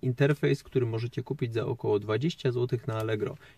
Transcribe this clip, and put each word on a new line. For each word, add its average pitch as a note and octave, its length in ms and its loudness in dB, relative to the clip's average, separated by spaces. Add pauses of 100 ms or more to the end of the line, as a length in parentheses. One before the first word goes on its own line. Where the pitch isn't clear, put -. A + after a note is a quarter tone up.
interfejs, C#3 600 2
który B2 240 0
możecie A#2 360 -4
kupić B2 320 -4
za A2 120 -2
około A2 320 2
dwadzieścia A#2+ 540 0
złotych B2 340 0
na A2+ 80 -2
Allegro. A2 420 -2 (220)